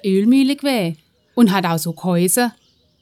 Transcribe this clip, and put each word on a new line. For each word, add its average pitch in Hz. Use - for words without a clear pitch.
Ölmühle 240
gewesen 240
und 233
hat 185
auch 165
so 160
geheissen. 185